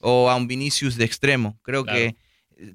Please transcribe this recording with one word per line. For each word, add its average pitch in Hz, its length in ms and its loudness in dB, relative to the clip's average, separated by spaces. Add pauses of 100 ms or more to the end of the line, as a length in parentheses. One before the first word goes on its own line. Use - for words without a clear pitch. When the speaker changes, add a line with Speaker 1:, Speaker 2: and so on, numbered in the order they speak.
Speaker 1:
o 123 280 4
a 127 80 4
un 123 100 -2
Vinicius 131 500 -4
de 113 100 0
extremo. 120 560 0
Creo 135 220 -4
Speaker 2:
Claro. 113 140 -4
Speaker 1:
que 117 180 -2 (580)